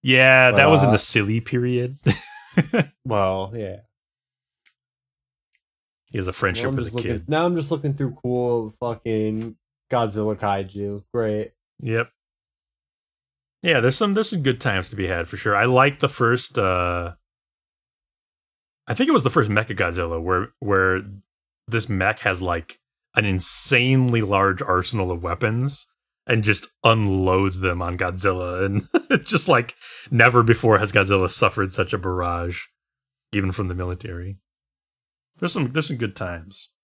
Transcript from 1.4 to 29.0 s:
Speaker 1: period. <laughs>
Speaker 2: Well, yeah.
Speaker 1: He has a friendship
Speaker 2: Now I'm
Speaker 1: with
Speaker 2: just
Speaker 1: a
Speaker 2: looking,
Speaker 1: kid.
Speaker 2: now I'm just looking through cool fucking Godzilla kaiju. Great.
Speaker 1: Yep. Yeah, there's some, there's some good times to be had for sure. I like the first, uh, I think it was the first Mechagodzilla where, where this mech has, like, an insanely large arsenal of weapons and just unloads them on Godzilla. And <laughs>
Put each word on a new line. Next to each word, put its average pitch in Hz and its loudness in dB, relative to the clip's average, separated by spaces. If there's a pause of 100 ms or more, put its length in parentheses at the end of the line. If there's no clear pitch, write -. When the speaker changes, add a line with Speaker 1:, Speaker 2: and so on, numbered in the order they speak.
Speaker 1:
period. 123 -2
<laughs> - -2
Speaker 2:
Well, 98 0
yeah. 101 -8 (2250)
Speaker 1:
He - -8
has 92 -4
a 90 -8
friendship 95 -4
Speaker 2:
Now 131 -2
I'm 135 -4
Speaker 1:
with 123 -4
Speaker 2:
just 107 -10
Speaker 1:
a - -4
Speaker 2:
looking, 117 -4
Speaker 1:
kid. 107 -8
Speaker 2:
now 156 0
I'm 175 -2
just 147 -4
looking 143 -4
through 139 -4
cool 123 -2 (100)
fucking 110 -4 (340)
Godzilla 107 -2
kaiju. 101 -6 (100)
Great. 107 -4 (280)
Speaker 1:
Yep. 113 -4 (1500)
Yeah, 160 2
there's 127 2
some, 202 0
there's 214 0
some 170 -4
good 127 0
times 98 -2
to 107 -12
be 95 -4
had 85 -4
for - -12
sure. 104 0
I 104 4
like 131 4
the 139 0
first, 120 0
uh, 90 -2 (1700)
I 117 -2
think 269 0
it 330 2
was 185 2
the 127 2
first 110 2
Mechagodzilla 90 -2
where, 92 -2 (120)
where 95 0 (640)
this 110 -4
mech 98 -2
has, 92 -2
like, 87 -6 (380)
an 110 2
insanely 120 2
large 98 0
arsenal 92 -2
of 85 -6
weapons 113 -4 (420)
and 113 0
just 104 -2 (160)
unloads 95 2
them 90 -2
on 87 -6
Godzilla. 92 -2
And 101 -2
<laughs> - -2